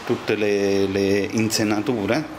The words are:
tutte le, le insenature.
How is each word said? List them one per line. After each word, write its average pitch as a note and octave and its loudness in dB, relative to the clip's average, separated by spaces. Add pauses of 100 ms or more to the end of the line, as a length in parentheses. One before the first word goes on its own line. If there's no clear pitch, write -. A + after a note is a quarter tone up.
tutte A2+ 0
le, G2+ 2
le G2 2
insenature. A2 0 (140)